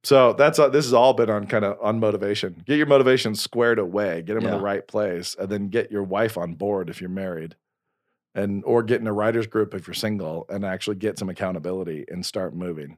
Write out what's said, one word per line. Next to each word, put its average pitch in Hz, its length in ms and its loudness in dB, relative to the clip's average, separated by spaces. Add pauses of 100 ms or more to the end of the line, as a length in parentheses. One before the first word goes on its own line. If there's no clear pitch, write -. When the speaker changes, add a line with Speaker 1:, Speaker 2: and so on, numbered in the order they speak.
Speaker 1:
So 127 280 8
that's, 151 280 4
uh, 143 80 8
this 143 160 2
has 123 100 2
all 123 180 8
been 113 160 2
on 104 200 -2
kinda, 101 340 0
on 110 160 0
motivation. 101 640 -2
Get 143 120 0
your 151 100 0
motivation 131 480 6
squared 117 460 0
away. 90 420 -2
Get 101 140 -6
'em 110 80 -2
in 113 80 0
the 101 60 -2
Speaker 2:
Yeah. 98 40 -4
Speaker 1:
right 101 240 -4
place, 92 500 -4
and 98 120 -6
then 101 220 -4
get 117 200 -2
your 101 140 -4
wife 101 340 -2
on 85 160 -6
board 95 340 -4
if 80 120 -14
you're 92 100 -10
married, 90 460 -8 (760)
and, 101 320 -2
or 117 200 2
get 113 160 0
in 110 80 -4
a 104 40 -2
writer's 110 360 0
group 107 260 -2
if 92 140 -12
you're 87 60 -12
single, 92 540 -6
and 101 160 -6
actually 95 340 -4
get 101 200 -4
some 95 100 -6
accountability 87 800 -6
and 90 160 -10
start 90 300 -6
moving. 82 440 -8